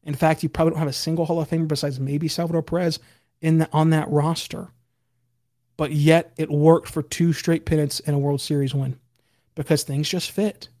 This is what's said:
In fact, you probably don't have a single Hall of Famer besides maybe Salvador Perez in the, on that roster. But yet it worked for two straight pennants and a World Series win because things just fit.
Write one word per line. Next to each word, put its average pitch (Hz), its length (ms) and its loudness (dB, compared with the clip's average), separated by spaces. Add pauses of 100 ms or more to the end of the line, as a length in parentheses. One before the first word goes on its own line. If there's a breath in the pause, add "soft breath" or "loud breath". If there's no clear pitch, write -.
In 147 120 -8
fact, 156 280 0
you 160 60 -2
probably 165 240 0
don't 160 80 -4
have 156 80 0
a 135 40 -4
single 165 320 -2
Hall 170 160 -2
of 151 80 -4
Famer 165 200 -2
besides 143 320 -4
maybe 147 280 -4
Salvador 165 340 -2
Perez 170 360 -2 (420 soft breath)
in 160 180 4
the, 160 140 2
on 160 180 4
that 156 200 2
roster. 151 580 -2 (1080)
But 151 160 -2
yet 160 440 4
it 156 140 -4
worked 151 380 4
for 156 140 -6
two 170 300 0
straight 165 320 -2
pennants 151 360 0
and 147 140 -2
a 143 40 0
World 143 220 0
Series 139 340 -2
win 131 240 -4 (560)
because 147 280 0
things 147 260 -4
just - 220 -4
fit. - 380 -4 (120)